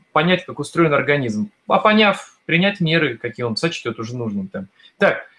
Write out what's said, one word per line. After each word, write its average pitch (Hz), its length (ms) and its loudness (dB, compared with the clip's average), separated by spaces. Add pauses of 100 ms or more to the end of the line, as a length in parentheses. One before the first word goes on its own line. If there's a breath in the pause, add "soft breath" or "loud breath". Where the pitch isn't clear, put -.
(120)
понять, 180 320 2
как 120 140 -12
устроен 156 340 0
организм. 131 580 0 (180)
А 190 100 4
поняв, 214 640 2
принять 190 360 0
меры, 156 360 0
какие 120 280 -6
он 113 120 -2
сочтет 160 440 -4
уже 113 160 -10
нужным 101 320 -6
там. - 180 -12 (320 soft breath)
Так, - 300 0 (100)